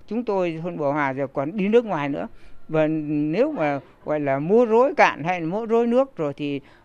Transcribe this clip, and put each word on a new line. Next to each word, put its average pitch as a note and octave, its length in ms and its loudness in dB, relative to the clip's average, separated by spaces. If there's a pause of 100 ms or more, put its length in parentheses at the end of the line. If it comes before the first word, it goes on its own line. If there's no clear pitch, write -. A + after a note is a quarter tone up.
chúng A#3 180 -6
tôi F3+ 380 -2
thôn F3 140 -6
Bảo C#3+ 160 0
Hà C#3 200 0
giờ C3+ 200 -2
còn D3+ 240 -4
đi F#3+ 100 0
nước A#3 180 4
ngoài D3 240 -2
nữa. E3+ 180 -4 (400)
Và D#3 200 2
nếu D#3 640 0
mà D3 280 -2 (260)
gọi D3+ 140 -2
là C#3 200 0
múa G#3 260 4
rối A#3+ 320 4
cạn D#3+ 260 4
hay F3 180 -2
là D#3 60 -4
múa G#3+ 180 -4
rối A#3 220 2
nước B3+ 300 0
rồi C#3+ 200 -2
thì, C#3+ 240 -4 (240)